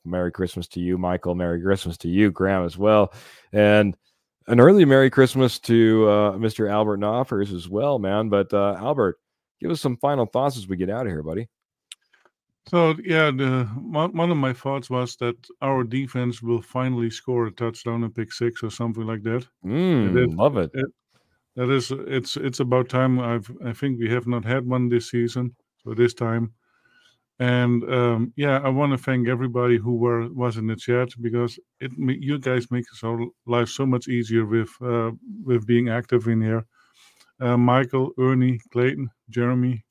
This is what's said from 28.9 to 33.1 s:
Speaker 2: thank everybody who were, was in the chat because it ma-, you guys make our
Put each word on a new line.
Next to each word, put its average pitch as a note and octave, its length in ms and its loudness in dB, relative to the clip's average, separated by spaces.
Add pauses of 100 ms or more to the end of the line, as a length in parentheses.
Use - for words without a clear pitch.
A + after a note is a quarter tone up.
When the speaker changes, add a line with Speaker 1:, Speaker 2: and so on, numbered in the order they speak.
Speaker 2:
thank B2+ 280 -2
everybody B2 500 0
who A#2 180 -2
were, A#2 360 -2
was B2 260 -4
in A2 100 -4
the A2 80 -4
chat B2 340 -2 (100)
because A#2 380 -4 (220)
it B2+ 180 -10
ma-, C3+ 200 -2
you C#3+ 200 -4
guys B2+ 320 -4
make B2 160 -4 (180)
our A#2 220 -4 (220)